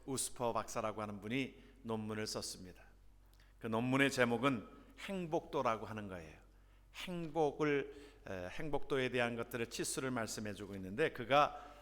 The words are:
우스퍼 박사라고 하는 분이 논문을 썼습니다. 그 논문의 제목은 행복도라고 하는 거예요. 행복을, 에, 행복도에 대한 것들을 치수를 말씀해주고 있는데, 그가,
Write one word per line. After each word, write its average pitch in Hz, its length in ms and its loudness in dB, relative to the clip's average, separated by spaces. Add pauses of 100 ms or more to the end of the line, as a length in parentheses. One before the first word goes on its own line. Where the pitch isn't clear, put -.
우스퍼 123 480 0
박사라고 107 480 -2
하는 104 180 -4
분이 117 420 -2 (220)
논문을 110 420 -2
썼습니다. 92 560 -6 (760)
그 120 80 -6
논문의 127 440 4
제목은 120 540 4 (340)
행복도라고 151 880 0
하는 107 200 -6
거예요. 82 320 -10 (560)
행복을, 151 1160 0 (180)
에, 92 200 -4
행복도에 139 600 0
대한 120 260 2
것들을 117 360 -4
치수를 135 400 -2
말씀해주고 104 640 -4
있는데, 98 360 0
그가, 131 460 4 (240)